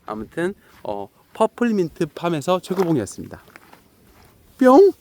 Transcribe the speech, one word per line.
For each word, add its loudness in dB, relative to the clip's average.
아무튼, -8
어, -10
퍼플민트 -4
팜에서 -4
최고봉이었습니다. -4
뿅! 8